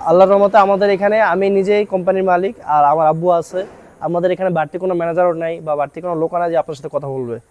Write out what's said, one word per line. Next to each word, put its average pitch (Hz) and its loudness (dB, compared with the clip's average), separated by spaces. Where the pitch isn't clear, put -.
আল্লাহর 185 6
রহমতে 202 4
আমাদের 202 4
এখানে 202 2
আমি 190 0
নিজেই 202 0
কোম্পানির 190 -2
মালিক, 190 0
আর 147 2
আমার 156 2
আব্বু 160 0
আছে। 185 -2
আমাদের 170 -2
এখানে 185 -2
বাড়তি 160 -4
কোনো 185 -4
ম্যানেজারও 170 0
নাই 165 -6
বা 156 -4
বাড়তি 143 -4
কোনো 175 -6
লোক 160 -2
নাই 175 -2
যে 165 -2
আপনার 151 -2
সাথে 143 -12
কথা 143 -6
বলবে। 123 -8